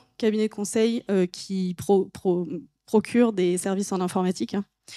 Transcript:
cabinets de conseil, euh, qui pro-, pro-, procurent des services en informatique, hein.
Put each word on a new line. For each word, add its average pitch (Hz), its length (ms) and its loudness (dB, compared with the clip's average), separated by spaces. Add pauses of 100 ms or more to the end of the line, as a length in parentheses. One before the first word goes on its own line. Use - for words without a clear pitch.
(160)
cabinets 214 320 0
de - 40 -6
conseil, 226 580 0
euh, 190 160 4
qui 185 500 -4
pro-, 196 300 2
pro-, 175 420 -2 (380)
procurent 226 480 2
des 180 240 0
services 196 340 -4
en 185 80 -2
informatique, 185 540 -2
hein. 202 100 -2 (320)